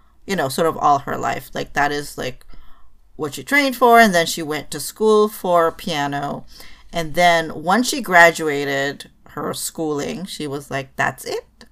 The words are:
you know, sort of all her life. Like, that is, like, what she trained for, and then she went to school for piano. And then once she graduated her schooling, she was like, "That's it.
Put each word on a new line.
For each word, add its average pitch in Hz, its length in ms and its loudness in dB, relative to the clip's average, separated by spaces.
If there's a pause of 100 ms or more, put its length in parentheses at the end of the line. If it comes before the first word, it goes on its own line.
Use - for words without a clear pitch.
(260)
you 196 100 -4
know, 147 140 0
sort 165 180 0
of 156 100 0
all 147 220 4
her - 180 -8
life. 120 360 -6
Like, - 200 -8
that 143 180 0
is, 147 260 -8
like, - 300 -10 (680)
what 143 200 -8
she 139 80 -12
trained 269 320 -2
for, 233 240 6
and 220 160 6
then 165 100 2
she 170 160 -6
went 151 300 -8
to 156 80 -8
school 214 480 2
for 170 440 2
piano. 143 760 -4 (460)
And 160 220 -4
then 165 500 2
once 208 260 2
she 294 120 -4
graduated 151 1080 2 (220)
her 147 200 -6
schooling, 151 720 -6
she 156 220 -10
was 139 240 -10
like, 139 240 -8
"That's - 300 -4
it. - 460 -10